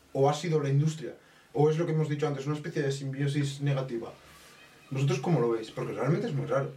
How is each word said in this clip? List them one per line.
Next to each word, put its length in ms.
o 160
ha 40
sido 280
la 80
industria? 460
¿O 180
es 80
lo 80
que 60
hemos 160
dicho 220
antes, 160
una 100
especie 260
de 120
simbiosis 640
negativa? 540
¿Vosotros 300
cómo 200
lo 120
veis? 200
Porque 220
realmente 340
es 60
muy 120
raro. 320